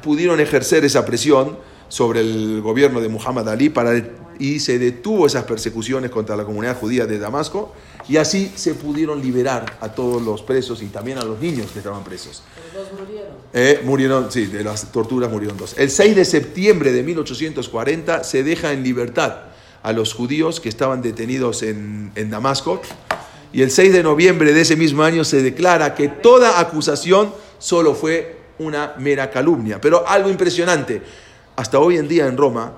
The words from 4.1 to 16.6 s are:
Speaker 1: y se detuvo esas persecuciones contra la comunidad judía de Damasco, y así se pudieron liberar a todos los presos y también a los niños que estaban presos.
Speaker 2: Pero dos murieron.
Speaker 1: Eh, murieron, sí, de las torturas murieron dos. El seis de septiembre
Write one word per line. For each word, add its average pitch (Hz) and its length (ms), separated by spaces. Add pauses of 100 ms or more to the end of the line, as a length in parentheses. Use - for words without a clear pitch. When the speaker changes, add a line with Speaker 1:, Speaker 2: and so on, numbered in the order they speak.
Speaker 1:
y 143 220
se 123 180
detuvo 147 480
esas 123 180
persecuciones 117 680
contra 110 260
la 104 80
comunidad 110 320
judía 117 300
de 107 120
Damasco, 147 540 (360)
y 139 80
así 190 380
se 160 200
pudieron 147 460
liberar 123 600
a 110 80
todos 123 340
los 107 200
presos 127 400
y 104 40
también 113 320
a 123 60
los 110 160
niños 127 320
que 107 60
estaban 101 260
presos. 90 380 (300)
Speaker 2:
Pero 196 120
dos 190 80
murieron. 196 400 (200)
Speaker 1:
Eh, 139 320
murieron, 131 460
sí, 113 160
de 104 160
las 104 300
torturas 120 380
murieron 104 260
dos. 95 200
El 139 140
seis 202 240
de 185 100
septiembre 165 680